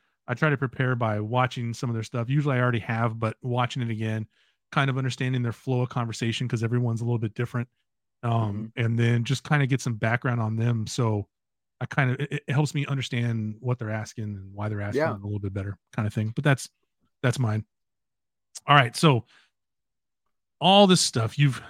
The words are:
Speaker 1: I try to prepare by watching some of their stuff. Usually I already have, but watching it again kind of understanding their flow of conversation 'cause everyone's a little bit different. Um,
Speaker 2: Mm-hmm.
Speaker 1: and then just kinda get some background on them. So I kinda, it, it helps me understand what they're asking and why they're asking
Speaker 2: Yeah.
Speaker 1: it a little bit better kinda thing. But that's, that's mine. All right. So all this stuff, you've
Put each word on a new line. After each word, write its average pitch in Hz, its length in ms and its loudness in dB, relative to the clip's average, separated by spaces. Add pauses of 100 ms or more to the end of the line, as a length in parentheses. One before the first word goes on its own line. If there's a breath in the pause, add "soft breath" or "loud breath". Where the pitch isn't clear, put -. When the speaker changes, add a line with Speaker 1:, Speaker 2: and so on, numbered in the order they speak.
(260)
Speaker 1:
I 123 80 -6
try 156 160 2
to 143 60 4
prepare 127 400 -2
by 110 240 0
watching 117 540 -2
some 120 160 -4
of 117 40 -2
their 113 80 -2
stuff. 117 280 -4
Usually 143 260 2
I 123 40 4
already 123 200 4
have, 113 380 -2
but 110 240 -2
watching 123 400 -2
it 117 80 -2
again 110 360 -4 (460)
kind 139 180 2
of 127 80 -2
understanding 127 440 -2
their 117 100 -2
flow 127 300 -2
of 120 60 0
conversation 117 600 -4
'cause 113 160 -2
everyone's 117 360 0
a 120 40 -4
little 120 140 0
bit 110 160 -4
different. 120 340 -4 (540)
Um, 117 80 -2
Speaker 2:
Mm-hmm. 110 520 -2
Speaker 1:
and 117 160 2
then 117 260 4
just 135 200 -4
kinda 147 220 2
get 123 140 0
some 120 140 -4
background 120 460 0
on 110 160 -2
them. 113 300 0
So 107 420 -2 (520)
I 123 60 -6
kinda, 135 480 0
it, 143 140 -8
it 143 40 -2
helps 143 220 2
me 143 120 -2
understand 120 760 -2
what 123 180 -2
they're 107 120 -6
asking 110 340 -6
and 98 300 -10
why 104 140 -4
they're 104 120 -4
asking 101 220 -4
Speaker 2:
Yeah. 156 140 0
Speaker 1:
it 98 40 -12
a 98 40 -10
little 104 160 -4
bit 98 120 -4
better 101 240 -6 (180)
kinda 107 160 -2
thing. 110 240 -2
But 139 100 -4
that's, 139 260 2 (520)
that's 123 160 2
mine. 110 280 0 (1000)
All 147 100 4
right. 120 200 -2
So 135 300 4 (1300 soft breath)
all 196 260 10
this 185 160 8
stuff, - 360 0
you've 139 320 4